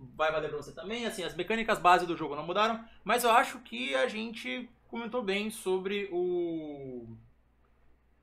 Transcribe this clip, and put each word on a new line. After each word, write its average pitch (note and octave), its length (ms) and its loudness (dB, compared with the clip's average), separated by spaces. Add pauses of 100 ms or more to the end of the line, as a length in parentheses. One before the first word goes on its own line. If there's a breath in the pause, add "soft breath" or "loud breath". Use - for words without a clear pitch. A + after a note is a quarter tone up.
vai D3+ 320 -2
valer D3+ 180 0
pra D3 80 -6
você C3+ 160 -12
também. A3+ 320 -6
Assim, F#3+ 180 -4
as D#3 120 -6
mecânicas G#3+ 420 0
base F3 300 8
do E3 80 0
jogo D3+ 200 -4
não D3+ 100 -6
mudaram, G#3+ 380 0 (200 loud breath)
mas A#3+ 220 2
eu A3+ 60 6
acho B3+ 280 6
que B3+ 340 -6
a C4 140 2
gente A3+ 600 -6 (180)
comentou A#3 340 -4
bem G3+ 300 0
sobre F#3+ 600 -2
o... D3+ 1040 -2 (1080)